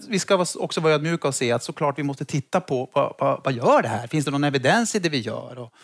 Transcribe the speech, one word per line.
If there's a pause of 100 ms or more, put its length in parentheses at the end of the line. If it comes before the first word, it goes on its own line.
vi
ska
vara, (120)
också
vara
ödmjuka
och
se
att
såklart
vi
måste
titta
på
vad,
vad,
vad
gör
det
här?
Finns
det
någon
evidens
i
det
vi
gör?
Och, (100)